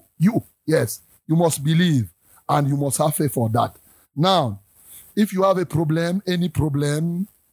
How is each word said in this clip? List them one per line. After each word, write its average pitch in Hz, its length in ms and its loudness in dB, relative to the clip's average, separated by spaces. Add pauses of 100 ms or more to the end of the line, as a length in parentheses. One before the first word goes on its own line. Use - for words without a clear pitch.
(180)
you. 208 260 2 (220)
Yes, 139 340 0 (280)
you 156 80 2
must 165 280 2
believe 160 460 2 (400)
and 147 180 2
you 139 80 0
must 139 220 -2
have 143 180 0
faith 151 180 -2
for 120 160 0
that. 113 260 -2 (400)
Now, 147 440 0 (560)
if 208 160 0
you 185 120 -2
have 190 160 2
a 180 60 -2
problem, 165 600 -2
any 180 240 -2
problem, 151 800 -2 (260)